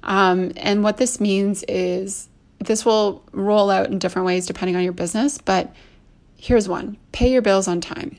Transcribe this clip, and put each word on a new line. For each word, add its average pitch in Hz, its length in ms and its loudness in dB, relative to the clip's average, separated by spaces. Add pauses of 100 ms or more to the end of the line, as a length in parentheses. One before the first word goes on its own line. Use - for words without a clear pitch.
Um, 185 520 2
and 202 260 0
what 214 140 2
this 254 240 -2
means 202 440 0
is 185 640 -4 (320)
this 220 260 -2
will 214 360 2 (100)
roll 202 360 2
out 190 220 2
in 190 80 -2
different 185 280 -2
ways 180 200 0
depending 180 300 -2
on 180 80 2
your 180 100 -2
business, 214 420 -2
but - 380 -2 (640)
here's 214 320 2
one. 208 280 -6 (160)
Pay 247 180 2
your 254 120 2
bills 196 260 2
on 175 140 -2
time. - 360 -10